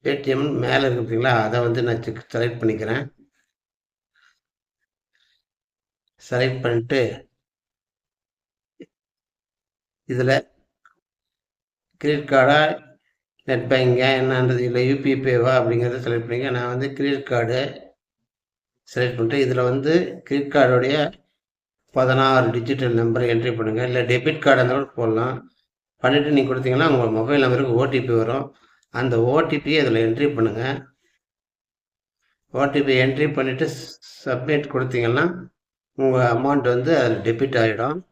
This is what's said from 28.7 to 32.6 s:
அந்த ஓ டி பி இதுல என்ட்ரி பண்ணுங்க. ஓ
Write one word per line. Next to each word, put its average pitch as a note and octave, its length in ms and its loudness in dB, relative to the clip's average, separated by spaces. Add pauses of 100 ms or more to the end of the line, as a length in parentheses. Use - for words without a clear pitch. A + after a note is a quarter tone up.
அந்த B2+ 140 0 (180)
ஓ - 20 2 (140)
டி D3 160 -2
பி C#3+ 160 0
இதுல A2+ 260 2
என்ட்ரி B2 200 0 (100)
பண்ணுங்க. A2+ 260 -2 (1900)
ஓ C3+ 160 2